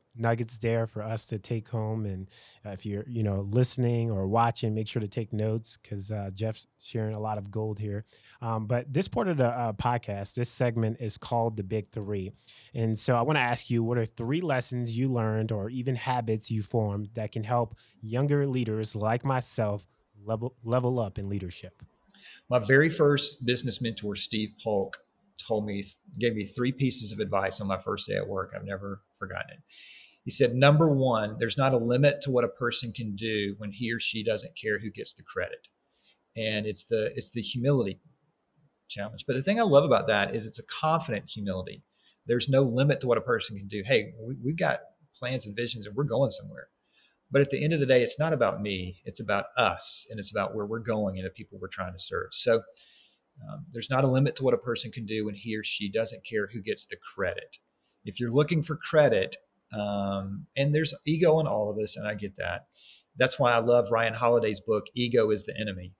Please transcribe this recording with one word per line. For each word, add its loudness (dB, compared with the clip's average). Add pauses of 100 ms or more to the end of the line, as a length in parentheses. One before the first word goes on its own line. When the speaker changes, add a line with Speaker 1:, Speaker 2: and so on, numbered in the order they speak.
(180)
Speaker 1:
nuggets 0
there 0
for -10
us -6
to -4
take -6
home. -4
And, -8 (360)
uh, -8
if -12
you're, -4
you -2
know, 2
listening 2
or 0
watching, 2
make -2
sure -2
to -4
take -6
notes -2
'cause, -10
uh, -6
Jeff's -6 (120)
sharing -4
a -8
lot -4
of -8
gold -4
here. -4 (360)
Um, -2
but 0
this 2
part 0
of 0
the, 6
uh, 0
podcast, -2
this -2
segment 0
is -6
called 0
The -4
Big -4
Three. -6 (420)
And 0
so 2
I 4
wanna 2
ask 0
you, 2
what 0
are 2
three -4
lessons -2
you 0
learned 0
or -4
even -4
habits -2
you 0
formed -2
that -6
can -4
help 0 (260)
younger 2
leaders -2
like 0
myself 0 (320)
level, -6
level 0
up -4
in -6
leadership? -8 (680)
Speaker 2:
My 4
very 6
first 2
business 0
mentor, -4
Steve -4 (100)
Polk, -2 (400)
told -2
me, -6 (360)
gave 2
me -2
three -2
pieces -2
of -10
advice -2
on -4
my 0
first -6
day -4
at -2
work. -6
I've -10
never -8 (160)
forgotten -8
it. -20 (640)
He -6
said, 2
"Number 8
one, 2
there's -2
not 4
a 4
limit 4
to -2
what 4
a 0
person -4
can -6
do -2
when -10
he -4
or -4
she -4
doesn't -2
care -2
who -6
gets -8
the -16
credit." -8 (680)
And -2
it's -6
the, 0
it's -8
the -6
humility 0 (880)
challenge. -10
But 0
the -2
thing 2
I 4
love 8
about 4
that 2
is -4
it's -12
a -14
confident -2
humility. -6 (420)
There's 0
no 8
limit 4
to -2
what 6
a 0
person -2
can -10
do. -6
Hey, 2
we, -8
we've 0
got 2 (360)
plans -4
and -10
visions -6
and -10
we're 0
going 2
somewhere. -12 (640)
But 6
at 4
the -2
end 2
of 2
the 2
day, 8
it's -2
not 2
about 2
me. -4
It's -12
about 0 (120)
us, 2
and -10
it's -8
about -2
where -4
we're -6
going -2
and -6
the -6
people -18
we're -10
trying -8
to -14
serve. -6
So, 2 (800)
um, -12
there's -10
not 4
a 6
limit 4
to -6
what 4
a 2
person -4
can -10
do -2
when -4
he -6
or -6
she -4
doesn't -2
care -2
who -8
gets -4
the -12
credit. -6 (480)
If -10
you're -2
looking 4
for -4
credit, 4 (380)
um, -4 (100)
and 2
there's 2 (140)
ego 6
in 0
all 0
of -4
us, -4
and -6
I -2
get -6
that. -6 (500)
That's 2
why 6
I 6
love 4
Ryan 4
Holiday's 2
book, 0
Ego 4
is 0
the -8
Enemy. -6